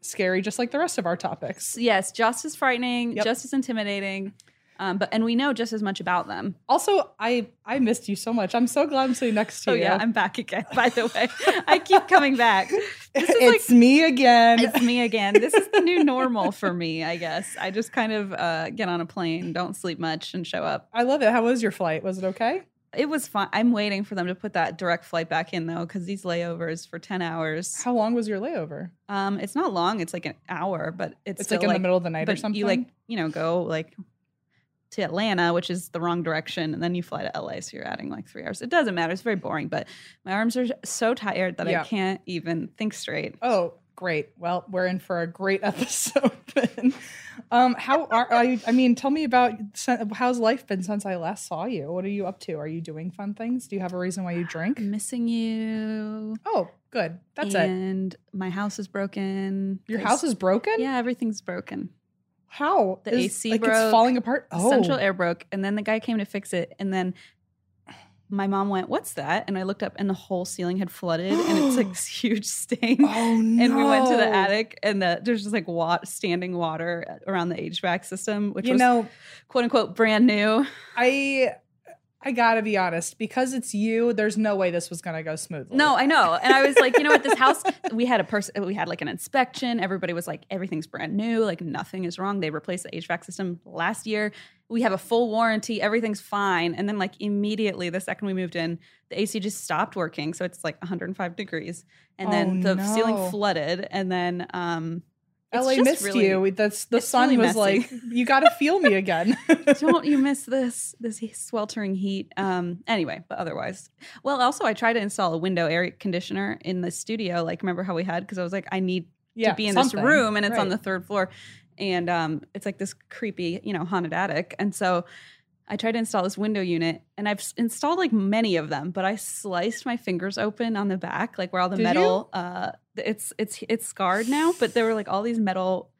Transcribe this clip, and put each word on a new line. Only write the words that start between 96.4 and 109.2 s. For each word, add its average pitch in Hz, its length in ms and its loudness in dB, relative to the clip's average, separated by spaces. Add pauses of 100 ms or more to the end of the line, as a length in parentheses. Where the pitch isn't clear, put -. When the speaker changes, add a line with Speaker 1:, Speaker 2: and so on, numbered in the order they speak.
Speaker 2:
And 202 120 -4
then, 208 120 -2
like, 185 220 -2
immediately 208 680 -2
the 175 120 -4
second 185 260 -6
we 190 80 -2
moved 180 200 -4
in, 165 240 -2 (300)
the - 140 -2
A - 20 2
C 214 160 -4
just 202 240 -6
stopped 185 320 -2
working. 160 380 -4
So - 100 -6
it's, 180 180 -10
like, 156 200 -6
a 180 40 -10
hundred 175 200 -6
and 185 100 -8
five 175 200 -6
degrees. 170 500 -10 (320)
And 196 120 -4
then 190 360 2
Speaker 1:
Oh, 190 80 4
Speaker 2:
the 190 200 -2
ceiling 226 200 2
Speaker 1:
no. 185 160 -2
Speaker 2:
flooded. 185 600 -2
And 190 220 -2
then, 180 400 -2
um, 170 500 -4 (500)
it's 247 120 2
Speaker 1:
L 262 40 2
A 262 60 4
Speaker 2:
just 254 100 6
Speaker 1:
missed 269 200 4
Speaker 2:
really, 202 240 4
Speaker 1:
you. 190 240 4
That's, 208 320 0
the 233 140 0
Speaker 2:
it's 240 100 -2
Speaker 1:
sun 262 220 4
Speaker 2:
really 254 80 6
Speaker 1:
was 226 180 4
Speaker 2:
messy. - 20 0
Speaker 1:
like, 202 320 2 (220)
"You 240 120 2
gotta 269 260 8
feel 330 280 0
me 269 160 6
again." 190 420 2 (200)